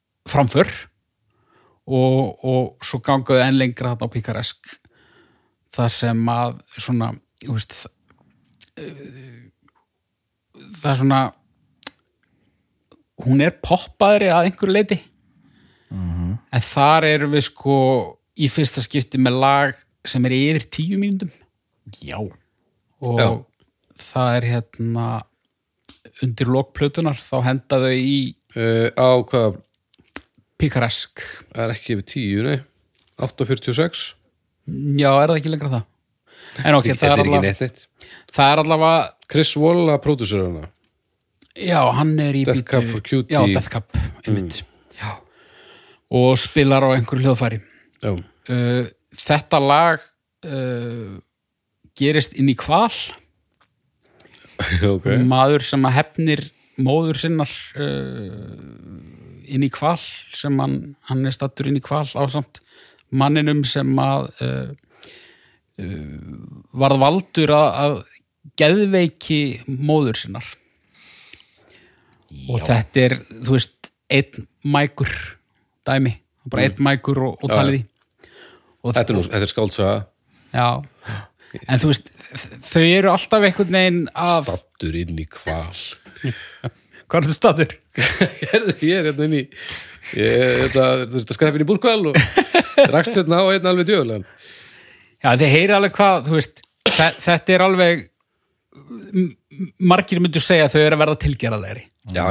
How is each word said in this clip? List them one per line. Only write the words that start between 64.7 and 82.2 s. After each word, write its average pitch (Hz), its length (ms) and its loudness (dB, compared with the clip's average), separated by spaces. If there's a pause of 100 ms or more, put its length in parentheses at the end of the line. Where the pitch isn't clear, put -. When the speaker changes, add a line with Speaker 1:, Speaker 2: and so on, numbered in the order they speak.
Speaker 1:
eh, 80 380 -12 (560)
varð 135 280 2
valdur 156 500 2
að, 147 240 6
að 143 240 -2 (580)
geðveiki 175 840 2 (260)
móður 139 500 0
sinnar. - 300 -12 (1800)
Og 123 300 -8
Speaker 2:
Já. - 80 -8
Speaker 1:
þetta 127 360 2
er, 127 100 2 (280)
þú 131 140 0
veist, - 340 -4 (160)
einn 135 400 -2 (180)
mækur 143 460 0 (760)
dæmi, 135 260 0 (340)
bara 127 160 -2
Speaker 3:
Mm. 131 80 2
Speaker 1:
einn 104 140 -4
mækur 139 340 0
og, 131 240 -4
og 135 80 -4
Speaker 3:
Já. 110 60 0
Speaker 1:
talið 139 240 2
í. 117 40 -6 (1000)
Og 120 100 -2
Speaker 3:
Þetta 120 160 2
er 113 60 2
nú, 92 60 0
þetta 98 200 -2
er 101 80 -2
skáldsaga. 101 560 -2 (460)
Speaker 1:
Já. 123 300 0 (840)
En 127 120 0
þú 156 120 2
veist, - 200 -2 (200)